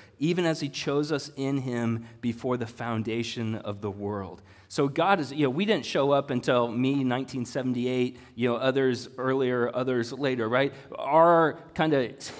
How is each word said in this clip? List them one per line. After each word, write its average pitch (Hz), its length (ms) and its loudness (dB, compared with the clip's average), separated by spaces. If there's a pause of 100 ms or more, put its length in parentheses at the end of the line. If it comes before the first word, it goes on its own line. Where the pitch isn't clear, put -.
(180)
"Even 170 280 0
as 160 140 0
he 143 100 -6
chose 147 420 -2
us 143 240 -4
in 139 220 -2
him 117 480 -2 (160)
before 123 340 -2
the 120 100 -4
foundation 113 880 -4
of 104 280 -8
the 107 80 -4
world." 98 500 -8 (260)
So 143 220 0
God 165 320 2
is, 131 100 -4
you 147 120 -2
know, 135 80 4
we 170 160 0
didn't 196 180 2
show 143 260 2
up 139 200 2
until 123 380 2
me, 131 360 0
nineteen 127 400 -2
seventy-eight, 127 720 -2 (180)
you 123 140 0
know, 120 80 2
others 131 640 2
earlier, 127 560 2
others 127 400 0
later, 127 340 -2
right? 131 240 2 (260)
Our 165 600 6 (140)
kind 160 180 2
of 123 340 0 (140)